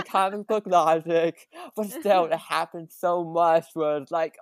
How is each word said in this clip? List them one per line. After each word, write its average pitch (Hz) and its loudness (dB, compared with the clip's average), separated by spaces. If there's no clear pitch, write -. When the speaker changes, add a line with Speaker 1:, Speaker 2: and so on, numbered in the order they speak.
Speaker 1:
comic 196 -2
book 214 -2
logic, 165 2
but 214 -4
still, 202 2
Speaker 2:
<laughs> 151 -6
Speaker 1:
it 165 0
happens 165 -6
so 175 -2
much 165 2
where 151 -2
it's 139 -10
like, 165 -4